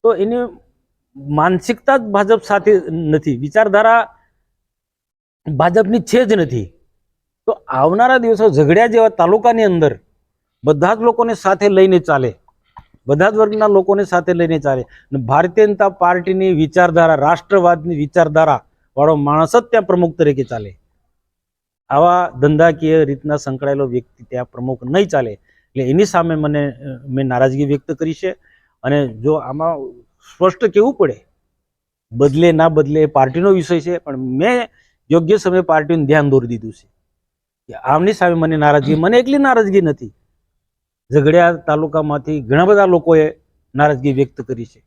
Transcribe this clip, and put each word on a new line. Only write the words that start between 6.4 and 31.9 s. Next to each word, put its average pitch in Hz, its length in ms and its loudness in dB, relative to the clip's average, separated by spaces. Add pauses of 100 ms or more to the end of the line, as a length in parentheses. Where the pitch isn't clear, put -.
તો 226 40 -2 (160)
આવનારા 202 500 2
દિવસો 226 320 2
ઝઘડિયા 160 380 4
જેવા 226 220 2
તાલુકાની 220 540 0
અંદર 165 360 0 (640)
બધા 156 320 0
જ - 40 -14
લોકોને 233 340 0
સાથે 196 360 0
લઈને 190 300 4
ચાલે, 135 400 -2 (680)
બધા 151 220 2
જ 214 60 -4
વર્ગના 214 320 2
લોકોને 196 360 2
સાથે 180 300 -2
લઈને 165 260 0
ચાલે, 135 220 -2
અને - 440 -10
ભારતીય 175 420 2
જનતા 202 220 0
પાર્ટીની 185 640 -2
વિચારધારા, 160 600 2
રાષ્ટ્રવાદની 170 800 0
વિચારધારા 151 680 0 (320)
વાળો 151 180 2
માણસ 147 400 0
જ 240 40 6
ત્યાં 233 240 0
પ્રમુખ 175 340 -2
તરીકે 143 260 0
ચાલે. 107 360 -12 (1120)
આવા 175 400 2 (100)
ધંધાકીય 156 680 2
રીતના 143 300 -6
સંકળાયેલો 139 520 -4
વ્યક્તિ 123 360 -8
ત્યાં 123 220 -10
પ્રમુખ 123 380 -10
નહીં 175 240 -2
ચાલે. 127 240 -4
એટલે - 580 -10
એની 180 160 2
સામે 170 300 -2
મને, 147 360 -2
અ, 131 360 -18
મેં 135 180 -4
નારાજગી 131 400 0
વ્યક્ત 143 260 -4
કરી 160 220 -6
છે. 185 180 -6 (520)
અને 139 240 -2
જો 113 260 -4
આમાં 151 440 -6 (560)
સ્પષ્ટ 185 320 -2
કહેવું 214 280 2
પડે, 143 320 -2 (840)